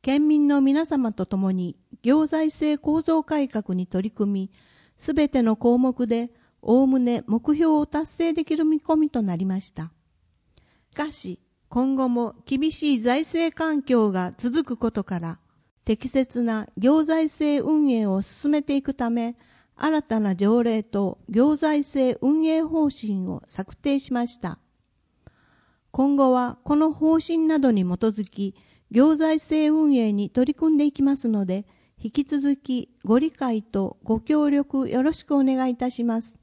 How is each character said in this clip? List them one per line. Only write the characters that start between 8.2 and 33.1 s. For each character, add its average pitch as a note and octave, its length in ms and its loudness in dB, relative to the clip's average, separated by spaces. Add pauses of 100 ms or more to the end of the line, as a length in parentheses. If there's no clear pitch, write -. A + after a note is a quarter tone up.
で D#4 120 -2
き D#4 120 -2
る D#4+ 80 0
見 D#4 160 2
込 D#4+ 160 0
み D#4 140 2
と A#3+ 120 -2
な F#3 140 -2
り F#3 100 -4
ま F#3+ 140 -2
し - 100 -20
た。 D#3+ 220 -14 (1000)
し - 60 -16
か D4 160 -6
し、 - 260 -12 (300)
今 C4 260 0
後 C4 140 0
も A#3+ 260 -2 (100)
厳 C#4 280 -2
し D4 220 -2
い B3 40 0
財 A#3+ 220 0
政 E4 360 -2
環 D#4 280 -2
境 A3+ 260 2
が F3+ 260 -4
続 C4 280 -2
く A#3+ 120 -6
こ A3+ 140 -2
と G3+ 140 -6
か F3+ 160 -6
ら、 E3 180 -10 (460)
適 A3 240 -4
切 B3+ 340 -2
な A3 240 -4 (100)
行 C#4 280 4
財 D#4+ 220 0
政 D4 380 -2
運 D4+ 280 2
営 A3+ 140 0
を F#3+ 140 0
進 - 300 -6
め D4 120 2
て C#4+ 140 -2
い C#4 60 -2
く C4+ 120 -6
た A#3+ 160 -4
め、 A#3 260 -4 (400)
新 - 260 0
た A3 160 -2
な G#3 160 0
条 G#3 300 2
例 A3 180 0
と G3 360 -4 (100)
行 B3 260 4
財 D4+ 260 0
政 C4+ 400 0
運 D#4 240 2
営 D#4+ 180 2
方 D#4 280 0
針 G3 380 -6
を F3+ 180 -8
策 - 300 -12
定 C#4 240 0
し - 120 -10
ま A#3+ 140 -2
し A#3+ 120 -14
た。 E3+ 200 -10 (1300)
今 C#4 240 2
後 C4 160 4
は B3 320 0
こ D4 100 0
の D#4 160 4
方 D#4 300 2
針 E4 200 -2
な D#4 200 2
ど C4+ 100 4
に G3+ 120 2
基 F#3 40 0
づ G#3 380 -2
き、 G3 320 -8 (340)
行 C#4 240 6
財 D#4 220 2
政 D#4 360 0
運 D#4 220 4
営 A3+ 180 2
に G3+ 180 -2
取 B3 160 2
り D4 80 -2
組 D#4+ 200 2
ん - 40 4
で D4 60 4
い D4 60 2
き C#4 120 -4
ま C#4 120 2
す B3+ 140 -4
の G#3 180 0
で、 F#3+ 180 -4 (380)
引 A3+ 80 -8
き C#4+ 140 -2
続 C#4+ 320 0
き B3+ 340 -6 (140)
ご A3 160 4